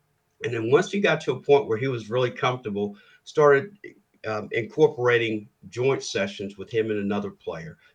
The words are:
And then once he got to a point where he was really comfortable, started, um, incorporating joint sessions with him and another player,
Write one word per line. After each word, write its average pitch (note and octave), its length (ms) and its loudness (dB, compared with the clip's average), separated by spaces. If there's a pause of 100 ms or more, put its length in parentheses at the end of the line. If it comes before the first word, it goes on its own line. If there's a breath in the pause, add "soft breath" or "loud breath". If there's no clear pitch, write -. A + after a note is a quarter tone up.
(440)
And A#2+ 100 -4
then A2+ 160 -2
once D#3 220 4
he G3+ 80 -2
got D#3+ 220 0
to D3 100 -2
a B2 80 -6
point C#3+ 260 4
where G#2+ 120 -2
he C3 100 -4
was A2+ 220 -6
really B2 200 0
comfortable, G#2 640 -4 (300 loud breath)
started, C#3+ 520 4 (480)
um, G#2+ 280 -6
incorporating A#2 960 2 (200)
joint B2 360 0
sessions G2+ 520 -4
with F#2+ 140 -12
him A2 200 0
and G#2 100 -2
another G2+ 300 -2
player, - 460 -12 (180 soft breath)